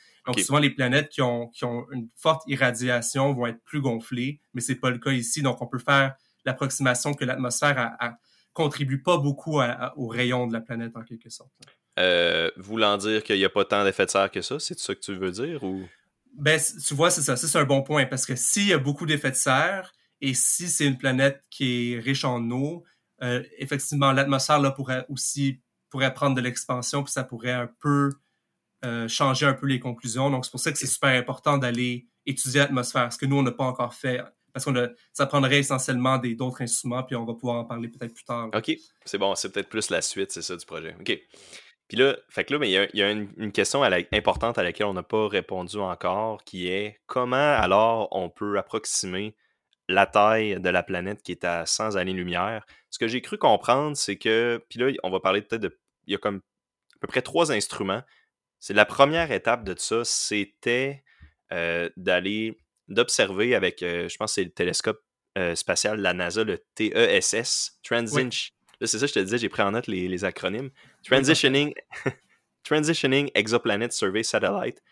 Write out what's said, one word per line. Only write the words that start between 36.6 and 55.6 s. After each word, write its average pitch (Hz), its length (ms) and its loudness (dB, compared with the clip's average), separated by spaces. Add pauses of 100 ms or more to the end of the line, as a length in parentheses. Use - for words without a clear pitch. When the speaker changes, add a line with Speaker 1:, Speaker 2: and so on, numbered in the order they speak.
Speaker 1:
instruments, 120 420 -4
puis 127 140 -8
on 117 80 -6
va 113 80 -6
pouvoir 120 240 -4
en 117 80 -6
parler 117 240 -10
peut-être 117 240 -12
plus - 120 -20
tard, 117 240 -8
là. 107 100 -2
Speaker 2:
OK, 110 120 -2 (360)
c'est - 100 -4
bon, 98 180 0
c'est 98 160 -4
peut-être 98 200 -6
plus 110 180 -4
la 85 140 0
suite, - 300 -4
c'est 85 100 -10
ça, 90 120 -8
du 85 120 -12
projet. 80 340 -12
OK. 101 180 -4 (680)
Puis - 80 -10
là, 131 200 4 (120)
fait 95 160 -4
que - 80 -8
là, 147 60 0
mais 139 100 0
il 92 40 2
y 92 60 6
a, 98 140 4
il 101 60 -2
y 101 40 6
a 101 100 4
une, 104 240 -6
une 104 160 -6
question 139 320 2
à 120 40 6
la, 92 100 4 (140)
importante 107 460 0
à 98 60 2
laquelle 87 220 -2
on 101 60 -2
n'a 90 120 -6
pas 107 240 0
répondu 92 480 -4
encore, 98 680 -4
qui 90 240 -10
est 101 400 -4
comment 127 300 -2
alors 113 760 4
on 90 180 -4
peut 101 300 -4
approximer 101 800 -4 (520)
la 98 180 6
taille 107 540 4
de 90 80 0
la 90 140 4
planète 92 400 -6
qui - 80 -10
est 87 140 -8
à 87 200 -2
cent 110 300 -2
années-lumière. 92 720 -2 (240)
Ce - 80 -12
que 117 80 0
j'ai 120 140 -2
cru - 180 -8
comprendre, 135 580 4
c'est 101 200 -4
que, 113 520 2
puis 117 120 -6
là, 127 100 2 (140)
on 92 60 -4
va 92 100 0
parler 95 220 2
peut-être 113 200 -4